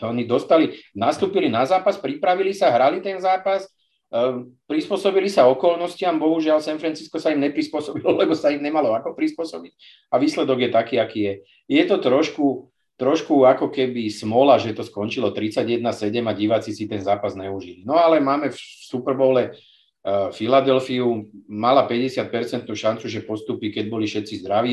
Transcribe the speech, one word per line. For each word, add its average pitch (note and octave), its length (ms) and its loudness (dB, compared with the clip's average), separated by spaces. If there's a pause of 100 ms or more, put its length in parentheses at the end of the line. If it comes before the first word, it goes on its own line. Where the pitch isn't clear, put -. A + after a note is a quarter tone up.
oni A#2 240 -4
dostali, D3+ 480 2 (160)
nastúpili D#3 560 0
na A#2 160 0
zápas, F#3 320 0
pripravili F#3 560 -2
sa, F#3+ 160 2
hrali C3+ 320 4
ten F#3+ 240 -6
zápas, F#3+ 480 -2 (400)
ehm, B2 400 -2 (160)
prispôsobili F#3+ 640 0
sa B2+ 160 8
okolnostiam, E3+ 720 2
bohužiaľ D#3 400 2
San D#3 160 -4
Francisco D#3 400 -8
sa D#3 160 0
im D3 80 0
neprispôsobilo, D3 760 -2
<laughs> - 40 0
lebo D#3+ 160 2
sa D3 160 2
im C#3+ 80 -4
nemalo D3 320 0
ako A#2+ 240 -4
prispôsobiť D#3 560 -6 (400)
a B2+ 80 2
výsledok C#3 400 2
je A#2+ 80 2
taký, A2+ 320 2
aký A2 240 -2
je. G2 100 -2 (380)
Je D3+ 160 6
to G3 160 4
trošku, C#3 640 0 (240)
trošku C#3+ 500 2
ako C3 240 6
keby A#2+ 480 -4
smola, A#2 480 4
že A2 160 -6
to A2 80 -8
skončilo G#2+ 480 -4
tridsať G#2+ 320 -2
jedna A#2 240 0
sedem A2 400 -4
a G2 60 -4
diváci G#2+ 340 0
si G#2+ 160 -8
ten G#2 160 -6
zápas G2+ 320 -2
neužili. F#2+ 480 -10
No C#3 160 0
ale D#3+ 240 4
máme C#3 320 -2
v - 80 -16
Super - 560 -6
Bowle, C3 320 2
eh, - 800 -6
Filadelfiu, B2 960 2 (240)
mala A#2+ 400 4
päťdesiatpercentnú A#2+ 800 -4
šancu, A2 400 -4
že G#2 160 -8
postupí, G#2+ 480 -6
keď G#2+ 160 -4
boli A2 160 -2
všetci G#2 400 -8
zdraví, A2 260 0